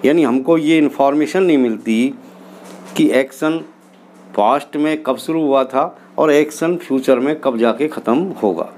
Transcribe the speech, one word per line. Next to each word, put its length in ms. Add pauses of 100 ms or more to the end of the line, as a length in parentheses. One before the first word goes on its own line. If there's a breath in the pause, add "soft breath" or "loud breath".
यानी 180
हमको 340
ये 200
information 640
नहीं 140
मिलती 560 (840)
कि 120 (100)
action 380 (760)
past 400
में 280
कब 140
शुरू 260
हुआ 220
था 200 (320 loud breath)
और 140
action 460
future 420
में 200
कब 180
जाके 300
ख़त्म 440 (120)
होगा। 340